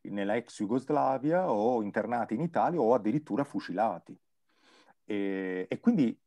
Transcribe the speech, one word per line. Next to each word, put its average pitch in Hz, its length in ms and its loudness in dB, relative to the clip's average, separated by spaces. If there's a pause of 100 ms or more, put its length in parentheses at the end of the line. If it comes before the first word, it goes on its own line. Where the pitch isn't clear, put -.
nella 101 340 -2
ex 120 220 -8
Jugoslavia 143 920 0
o 113 320 2
internati 107 520 -2
in 113 60 -2
Italia 160 400 0
o 117 140 6
addirittura 120 500 0
fucilati. 95 720 -4 (880)
E, 95 640 -4
e - 120 -4
quindi 175 460 2